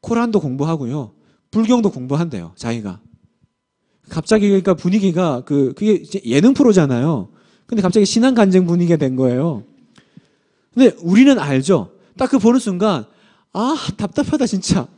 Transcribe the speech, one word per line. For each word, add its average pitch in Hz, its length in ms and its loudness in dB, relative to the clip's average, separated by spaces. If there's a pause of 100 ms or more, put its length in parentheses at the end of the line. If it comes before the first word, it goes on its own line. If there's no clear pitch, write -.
코란도 233 380 -2
공부하고요. 139 720 -6 (380)
불경도 220 400 0
공부한대요, 127 640 -6
자기가. 107 460 -8 (1080)
갑자기 208 380 0
그러니까 190 260 2
분위기가 175 680 0
그, 139 340 0
그게 214 180 0
이제 - 320 -4
예능 147 280 4
프로잖아요. 151 800 2 (340)
근데 220 160 -4
갑자기 185 240 2
신앙 254 280 0
간증 190 320 2
분위기가 170 320 0
된 135 180 -2
거예요. 127 480 -2 (1080)
근데 240 280 4
우리는 226 380 4
알죠? 139 540 0 (240)
딱 254 120 -2
그 269 100 0
보는 233 200 4
순간, 180 460 -2 (480)
"아, 254 220 -4 (220)
답답하다, 240 500 -4
진짜. 185 400 -4 (100)